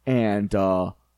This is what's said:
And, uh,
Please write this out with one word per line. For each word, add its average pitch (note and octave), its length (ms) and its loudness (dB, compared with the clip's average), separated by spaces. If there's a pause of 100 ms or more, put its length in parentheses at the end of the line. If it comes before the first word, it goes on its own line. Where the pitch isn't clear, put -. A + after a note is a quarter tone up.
And, G#2+ 480 0
uh, F#2+ 380 0 (260)